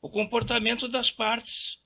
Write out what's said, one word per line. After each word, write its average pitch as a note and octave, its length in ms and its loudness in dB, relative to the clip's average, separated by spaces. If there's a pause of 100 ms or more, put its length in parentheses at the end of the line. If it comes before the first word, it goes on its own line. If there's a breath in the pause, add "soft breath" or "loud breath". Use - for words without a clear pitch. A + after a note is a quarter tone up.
o - 80 -8
comportamento A#3 800 0
das A#3+ 220 2
partes - 760 -2